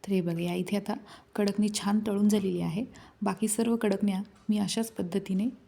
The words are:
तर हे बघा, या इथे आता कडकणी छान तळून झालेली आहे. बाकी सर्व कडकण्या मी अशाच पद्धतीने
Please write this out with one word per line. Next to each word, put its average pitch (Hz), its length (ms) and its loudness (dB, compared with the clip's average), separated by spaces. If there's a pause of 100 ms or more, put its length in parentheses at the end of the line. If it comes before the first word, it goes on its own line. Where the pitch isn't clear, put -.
तर 196 80 -6
हे 190 100 4
बघा, 170 180 -2
या 175 140 -2
इथे 180 240 -2
आता 202 160 -4 (420)
कडकणी 208 340 2
छान 208 380 0
तळून 208 220 4
झालेली 190 320 2
आहे. 170 240 -2 (360)
बाकी 202 260 0
सर्व 226 280 2
कडकण्या 202 460 2 (280)
मी 208 80 2
अशाच 226 340 0
पद्धतीने 190 580 -2 (180)